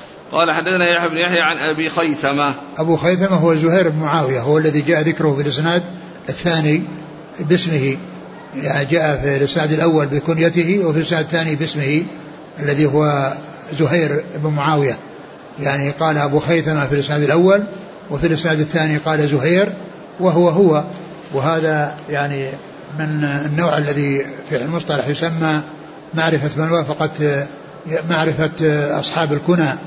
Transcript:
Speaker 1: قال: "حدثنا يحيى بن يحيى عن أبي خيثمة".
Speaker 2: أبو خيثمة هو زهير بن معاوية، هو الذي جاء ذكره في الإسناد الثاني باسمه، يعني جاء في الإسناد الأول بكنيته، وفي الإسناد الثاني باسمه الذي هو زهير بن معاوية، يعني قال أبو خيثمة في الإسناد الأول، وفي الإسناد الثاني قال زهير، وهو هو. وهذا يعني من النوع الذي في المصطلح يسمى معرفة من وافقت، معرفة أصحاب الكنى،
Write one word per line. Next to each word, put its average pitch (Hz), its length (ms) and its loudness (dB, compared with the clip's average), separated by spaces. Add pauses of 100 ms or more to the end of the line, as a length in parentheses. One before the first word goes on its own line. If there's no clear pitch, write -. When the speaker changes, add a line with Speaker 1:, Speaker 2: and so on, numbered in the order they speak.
(320)
Speaker 1:
قال: 160 200 2
"حدثنا 175 380 2
يحيى 175 200 2
بن 160 80 -4
يحيى 175 240 2
عن 160 160 0
أبي 156 320 -2
خيثمة". 143 680 0 (220)
Speaker 2:
أبو 160 200 2
خيثمة 180 400 2
هو 165 180 4
زهير 165 340 4
بن 156 100 0
معاوية، 143 420 0
هو 147 160 4
الذي 151 240 2
جاء 151 200 2
ذكره 156 340 2
في 143 60 0
الإسناد 156 420 0 (460)
الثاني 160 540 0 (560)
باسمه، 151 580 0 (580)
يعني 139 300 -2
جاء 151 360 2
في 139 160 2
الإسناد 151 340 2
الأول 156 340 4
بكنيته، 165 800 2
وفي 156 120 2
الإسناد 160 260 0
الثاني 160 320 -2
باسمه 147 480 0 (560)
الذي 143 260 2
هو 143 480 2 (460)
زهير 156 440 2 (120)
بن 151 140 -2
معاوية، 143 480 0 (640)
يعني 143 320 -2
قال 156 260 0
أبو 147 220 2
خيثمة 151 480 2
في 139 80 0
الإسناد 143 260 0
الأول، 180 420 4 (480)
وفي 147 160 0
الإسناد 156 320 0
الثاني 156 380 0
قال 151 300 2
زهير، 165 420 4 (500)
وهو 175 300 4
هو. 160 340 6 (500)
وهذا 151 640 0 (140)
يعني 143 400 -2 (500)
من 151 240 -2
النوع 147 540 0
الذي 143 480 0 (240)
في 135 120 -2
المصطلح 147 460 -2
يسمى 160 540 0 (520)
معرفة 156 500 0
من 160 80 0
وافقت، 151 760 0 (640)
معرفة 156 420 2 (480)
أصحاب 147 340 0
الكنى، 160 360 2 (180)